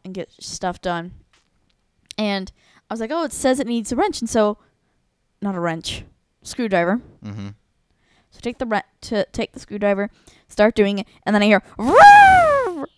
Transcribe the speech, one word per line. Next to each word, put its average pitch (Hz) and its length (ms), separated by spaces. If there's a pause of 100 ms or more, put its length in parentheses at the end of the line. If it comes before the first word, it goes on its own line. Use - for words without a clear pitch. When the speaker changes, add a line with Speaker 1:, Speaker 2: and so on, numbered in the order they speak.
Speaker 1:
and 185 100
get 185 160 (100)
stuff - 400
done. 175 320 (1040)
And 202 320 (400)
I 208 40
was 226 60
like, 220 120
"Oh, 330 120
it 277 80
says 262 280
it 240 60
needs 233 260
a 240 40
wrench." 381 240
And 233 80
so, 214 300 (840)
not 202 140
a 175 60
wrench, 165 440 (380)
screwdriver. 190 580 (240)
Speaker 2:
Mm-hmm. 104 240 (840)
Speaker 1:
So - 100
take 240 180
the 254 80
re-, 214 140 (220)
to 208 300
take - 200
the - 80
screwdriver, 202 500 (380)
start 214 260
doing 202 240
it, 190 80 (180)
and 208 100
then 208 80
I 208 40
hear, 208 160 (160)
"Vroom, 571 1080 (120)